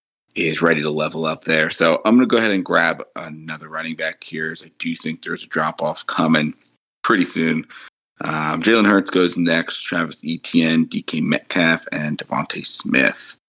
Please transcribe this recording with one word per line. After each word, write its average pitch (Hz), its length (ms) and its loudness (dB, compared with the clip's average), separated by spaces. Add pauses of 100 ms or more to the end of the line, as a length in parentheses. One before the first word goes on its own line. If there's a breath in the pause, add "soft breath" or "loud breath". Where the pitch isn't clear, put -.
(360)
is 82 260 -2
ready 82 180 4
to 76 100 -2
level 78 360 -4
up 78 180 -4
there. 80 260 2
So 82 340 2
I'm 107 100 6
gonna 123 140 6
go 117 80 4
ahead 113 160 2
and 95 120 0
grab 82 380 2 (140)
another 78 520 -12
running 80 280 -8
back 80 260 -6
here, 78 300 -8
as 82 100 -16
I 80 160 -20
do 85 160 -6
think 80 300 -8
there's 82 180 -8
a - 60 -20
drop-off 78 580 -4
coming 80 480 2 (480)
pretty 98 220 2
soon. 82 420 -2 (540 loud breath)
Um, 78 420 -2
Jalen 110 240 6
Hurts 98 240 4
goes 90 260 2
next, 82 440 0
Travis 82 440 -6
Etienne, 80 600 2
D - 180 -4
K - 180 -6
Metcalf, 82 720 0
and 76 260 -4
Devontae - 480 -6
Smith. - 680 -2 (140)